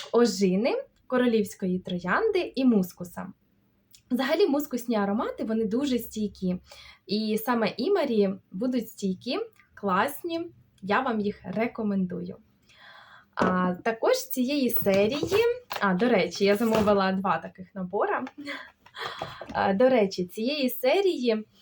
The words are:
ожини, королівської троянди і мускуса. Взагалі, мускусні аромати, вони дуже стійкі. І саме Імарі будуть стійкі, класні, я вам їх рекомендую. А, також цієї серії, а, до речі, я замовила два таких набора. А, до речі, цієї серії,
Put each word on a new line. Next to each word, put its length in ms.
ожини, 640
королівської 720
троянди 760
і 100
мускуса. 640
Взагалі, 360
мускусні 480
аромати, 480
вони 220
дуже 340
стійкі. 560
І 320
саме 400
Імарі 520
будуть 380
стійкі, 500
класні, 800
я 200
вам 180
їх 240
рекомендую. 920
А, 480
також 340
цієї 520
серії, 760
а, 120
до 160
речі, 360
я 100
замовила 560
два 260
таких 380
набора. 500
А, 200
до 160
речі, 360
цієї 440
серії, 760